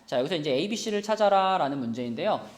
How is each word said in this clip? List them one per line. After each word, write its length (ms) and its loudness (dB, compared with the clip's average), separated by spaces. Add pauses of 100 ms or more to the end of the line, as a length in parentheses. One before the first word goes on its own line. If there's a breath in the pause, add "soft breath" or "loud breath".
자, 140 0
여기서 160 0
이제 160 -2
A, 160 0
B, 80 -4
C를 260 -2
찾아라 560 4
라는 200 0
문제인데요. 800 -2